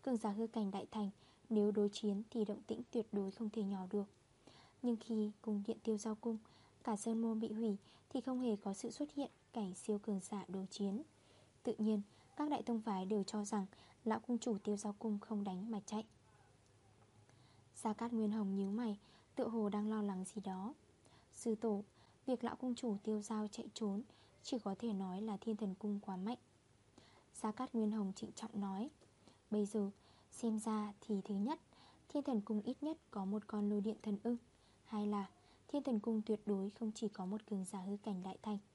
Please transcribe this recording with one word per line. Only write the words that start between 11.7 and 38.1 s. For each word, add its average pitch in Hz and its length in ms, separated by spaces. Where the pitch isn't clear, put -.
nhiên, 214 240
các 302 140
đại 285 120
tông 233 180
phái 190 260
đều 202 160
cho 208 220
rằng 202 220
lão 220 160
cung 240 180
chủ 220 200
Tiêu 208 180
Giao 208 220
Cung 214 200
không 202 260
đánh 190 260
mà 208 160
chạy. 214 180
Gia 220 100
Cát 233 200
Nguyên 220 180
Hồng 208 240
nhíu 196 160
mày, 214 280
tựa 233 140
hồ 220 200
đang 208 220
lo 214 120
lắng 190 220
gì - 160
đó. 196 340
"Sư 226 220
tổ, 214 280
việc 240 180
lão - 120
cung 247 180
chủ 226 280
Tiêu 214 200
Giao 214 260
chạy - 260
trốn 202 280
chỉ - 160
có 196 200
thể 233 140
nói 190 300
là 220 140
Thiên 214 200
Thần 190 220
Cung 208 280
quá 190 100
mạnh." 202 220
Gia 214 180
Cát 254 220
Nguyên 220 160
Hồng 208 260
trịnh - 160
trọng - 280
nói, 202 300
"Bây 208 160
giờ 202 240
xem 220 280
ra 214 420
thì 202 240
thứ 208 100
nhất, 233 260
Thiên 294 140
Thần 247 180
Cung 208 220
ít - 200
nhất 311 160
có 196 140
một 208 220
con 208 240
lôi 208 100
điện 214 220
thần 202 200
ưng, 240 140
hai 208 220
là 202 200
Thiên 285 140
Thần 240 180
Cung 220 220
tuyệt 214 240
đối 196 240
không 220 240
chỉ 220 140
có 190 180
một 208 200
cường 190 180
giả 190 160
hư 196 160
cảnh 202 260